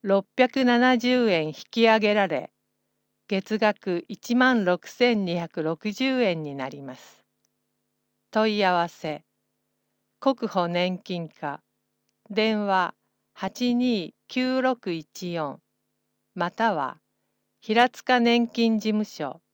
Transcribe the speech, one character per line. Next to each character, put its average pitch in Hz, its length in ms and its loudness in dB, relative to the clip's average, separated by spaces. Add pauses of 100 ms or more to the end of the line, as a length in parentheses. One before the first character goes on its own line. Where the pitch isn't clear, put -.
六 196 340 0
百 254 300 2
七 247 320 4
十 247 320 2
円 165 200 0
引 156 60 -8 (160)
き 226 160 2
上 220 120 6
げ 208 160 2
ら 202 120 2
れ、 156 240 -4 (800)
月 202 300 -4
額 196 500 -2
一 226 260 -6
万 247 300 4
六 180 240 0
千 233 380 0
二 175 120 -2
百 170 240 -6
六 165 300 -4
十 262 300 0
円 175 200 0
に 143 120 -8
な 135 120 -8
り 143 140 -12
ま 131 160 -14
す。 - 260 -20 (1080)
問 214 260 0
い 208 80 0
合 185 80 2
わ 170 160 0
せ。 156 360 -10 (960)
国 262 280 -2
保 175 200 0
年 180 300 -2
金 170 300 -10
課。 151 320 -10 (680)
電 214 360 0
話 185 280 0 (400)
八 240 400 -2
二 240 400 0 (120)
九 254 360 -2
六 254 280 -2
一 170 440 -8
四。 151 260 -6 (760)
ま 180 160 -2
た 226 240 0
は、 143 220 -4 (680)
平 233 280 2
塚 - 300 0
年 233 280 4
金 226 320 0
事 220 80 -4
務 214 160 0
所。 151 380 -10 (120)